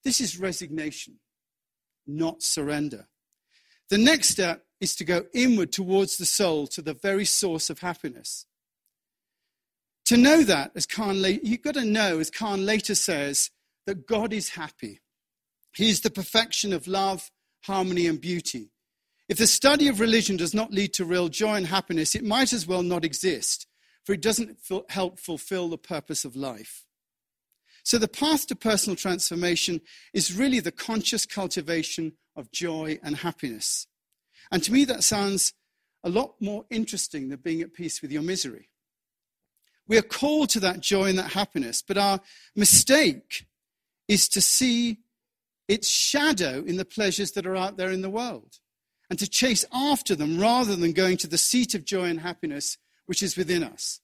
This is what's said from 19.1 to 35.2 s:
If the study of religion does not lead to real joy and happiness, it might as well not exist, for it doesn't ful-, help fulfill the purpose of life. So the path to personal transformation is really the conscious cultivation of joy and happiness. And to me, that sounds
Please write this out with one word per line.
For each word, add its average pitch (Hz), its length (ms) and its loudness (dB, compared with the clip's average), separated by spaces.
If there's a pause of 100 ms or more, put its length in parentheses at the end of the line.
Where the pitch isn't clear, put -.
If 202 80 0
the 226 100 6
study 294 400 6
of 220 120 2
religion 220 360 4
does 165 180 -2
not 214 180 -2
lead 196 220 -2
to 185 120 -2
real 175 240 0
joy 214 260 0
and 190 120 -2
happiness, 170 480 0
it - 80 -4
might 233 280 2
as 190 160 -4
well 180 160 0
not 175 220 0
exist, - 640 -2 (360)
for 202 100 -2
it 160 80 -4
doesn't 220 380 -2
ful-, 190 300 -6
help 185 300 -4
fulfill 175 500 -6
the 165 80 -6
purpose - 480 -8
of 127 100 -14
life. 123 500 -10 (1000)
So - 140 2
the 214 100 2
path 302 400 0
to 226 80 -6
personal 208 400 -2
transformation 175 840 -2 (320)
is 180 220 -2
really 254 240 2
the 170 120 -4
conscious - 540 -2
cultivation 165 880 -4 (220)
of 139 160 -14
joy 156 520 -6
and 147 140 -4
happiness. 139 720 -6 (640)
And 185 120 2
to 208 100 -2
me, 277 120 6
that 233 180 -2
sounds 196 500 0 (500)